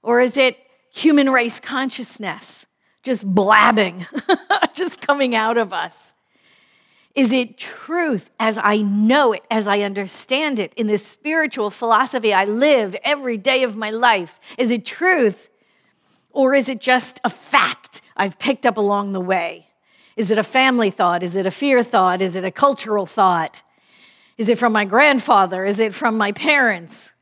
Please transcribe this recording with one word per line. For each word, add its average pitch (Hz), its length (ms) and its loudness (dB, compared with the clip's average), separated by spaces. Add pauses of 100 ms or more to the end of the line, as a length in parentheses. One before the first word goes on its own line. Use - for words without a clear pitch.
Or 240 180 2
is 254 160 0
it 262 220 2 (340)
human 285 380 4
race 240 280 0
consciousness 247 1080 -8 (360)
just 240 240 -4
blabbing, 202 800 2 (340)
<laughs> - 340 -2
just - 260 -6
coming 277 340 0
out 226 240 0
of 202 140 -2
us?" - 400 -10 (1040)
Is 247 160 4
it 254 240 -2
truth 311 800 -6
as 220 200 -2
I 208 180 2
know 214 560 2
it, - 180 -6
as 220 160 0
I 202 140 2
understand 208 800 -4
it, 180 140 -6
in 226 120 -4
this 208 180 0
spiritual 302 680 -4
philosophy 226 640 0
I 196 100 4
live 220 580 2
every 262 360 -2
day 262 240 0
of 233 120 -4
my 220 140 -8
life? 220 500 0 (200)
Is 240 120 0
it 240 140 -2
truth, 302 640 0 (840)
or 262 240 2
is 262 140 2
it 254 100 -6
just - 460 0
a 240 60 0
fact - 720 -2 (160)
I've 196 200 -2
picked - 280 -2
up 233 100 2
along 202 360 0
the 190 80 -4
way? 170 480 -4 (460)
Is 202 160 -2
it 214 60 2
a 214 60 0
family 247 480 2
thought? 175 320 0
Is 175 140 -6
it 190 100 -2
a 185 40 0
fear 262 320 2
thought? 185 380 2
Is 185 160 -2
it 185 80 -6
a 185 60 -4
cultural 214 560 0
thought? 175 560 0 (720)
Is 226 140 0
it 226 80 2
from 233 160 0
my 208 100 2
grandfather? 202 800 2
Is 202 140 -2
it 220 160 0
from 226 240 -2
my 208 140 0
parents? 226 880 -2